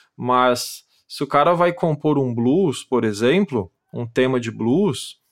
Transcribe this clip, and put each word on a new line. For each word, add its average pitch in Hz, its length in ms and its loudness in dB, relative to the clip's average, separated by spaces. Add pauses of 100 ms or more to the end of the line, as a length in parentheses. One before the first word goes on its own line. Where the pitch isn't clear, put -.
(180)
Mas 123 640 0 (240)
se - 160 -10
o 139 40 -2
cara 147 260 4
vai 175 180 2
compor 151 460 -2
um 131 160 -2
blues, 131 500 0
por 117 200 0
exemplo, 113 680 0 (220)
um 120 140 -8
tema 127 320 0
de 117 120 -6
blues, 123 680 -2 (120)